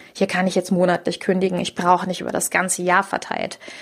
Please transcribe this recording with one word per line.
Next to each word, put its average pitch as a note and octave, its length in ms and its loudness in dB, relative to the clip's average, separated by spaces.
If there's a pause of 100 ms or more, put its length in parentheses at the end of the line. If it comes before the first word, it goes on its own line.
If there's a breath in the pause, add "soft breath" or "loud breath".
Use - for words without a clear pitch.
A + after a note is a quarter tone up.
(160 loud breath)
hier G3 100 2
kann F#3 220 0
ich F3+ 80 -2
jetzt F3+ 160 0
monatlich F3 480 2
kündigen, F#3 400 0
ich - 160 -4
brauche F3+ 320 2
nicht F#3 140 -6
über - 100 -4
das - 180 -2
ganze F3+ 320 0
Jahr F3+ 220 4
verteilt - 560 -6 (220 loud breath)